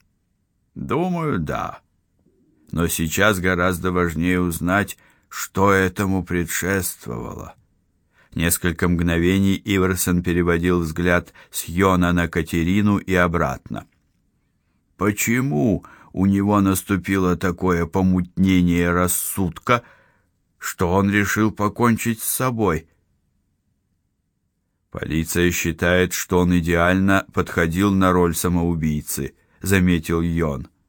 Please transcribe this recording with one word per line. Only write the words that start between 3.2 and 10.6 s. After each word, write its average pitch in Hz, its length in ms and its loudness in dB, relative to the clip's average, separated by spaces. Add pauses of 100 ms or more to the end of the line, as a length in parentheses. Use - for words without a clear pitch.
гораздо 90 520 -2
важнее 87 480 0
узнать, 90 600 -2 (300)
что - 420 0
этому 95 520 0
предшествовало». 92 1300 -6 (800)
Несколько 85 520 -2
мгновений 87 680 2
Иверсон 92 640 0
переводил 87 600 0